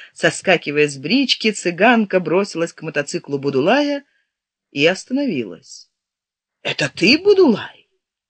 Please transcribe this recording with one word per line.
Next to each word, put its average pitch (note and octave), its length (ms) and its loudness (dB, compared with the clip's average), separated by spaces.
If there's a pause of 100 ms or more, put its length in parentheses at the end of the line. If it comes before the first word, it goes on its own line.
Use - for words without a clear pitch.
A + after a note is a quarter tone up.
(140)
Соскакивая D3+ 760 0
с C#3+ 80 -10
брички, A3 540 0
цыганка G3 680 2
бросилась E3 520 -2
к - 100 -20
мотоциклу D3+ 560 -6
Будулая G#3 640 0 (680)
и C#3+ 160 -2
остановилась. F3+ 1040 -4 (720)
«Это - 300 -6
ты, A#3+ 260 2
Будулай?» F#4 720 2 (420)